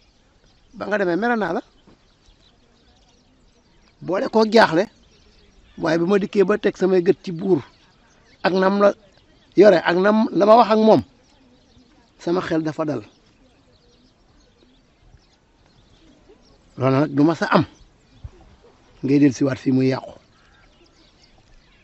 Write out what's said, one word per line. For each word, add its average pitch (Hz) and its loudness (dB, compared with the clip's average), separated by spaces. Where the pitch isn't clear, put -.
Ba 202 -10
nga 202 -2
demee 175 -2
mere 233 -2
naa 185 -4
la. 214 -6
Boole 180 -6
koo 220 2
jaaxle. 190 2
Waaye 165 -2
bi 170 -2
ma 202 0
dikkee 196 0
ba 202 -2
teg - -4
samay 185 0
gët 175 0
ci 190 -10
buur. 170 -2
Ak 185 -2
nam 190 0
la 202 2
yore 190 6
ak 175 0
nam 214 0
la 202 0
ma 214 6
wax 220 2
ak 220 2
moom. 214 4
Sama 175 -4
xel 165 -4
dafa 156 -6
dal. 135 -6
Loolu 131 0
nag 151 -2
du 139 2
ma 160 2
sa 202 -6
am. 175 0
Ngay 139 0
del 139 4
siwaat 139 -4
fii - -4
muy 131 0
yàqu. 131 -6